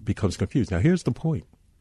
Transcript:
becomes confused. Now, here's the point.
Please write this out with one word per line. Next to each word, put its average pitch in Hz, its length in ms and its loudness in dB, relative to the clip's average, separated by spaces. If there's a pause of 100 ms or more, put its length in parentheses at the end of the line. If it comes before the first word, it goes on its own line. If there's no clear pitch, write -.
becomes 95 320 0
confused. 101 340 0
Now, 87 100 0
here's 165 240 4
the - 80 0
point. 156 320 -4 (360)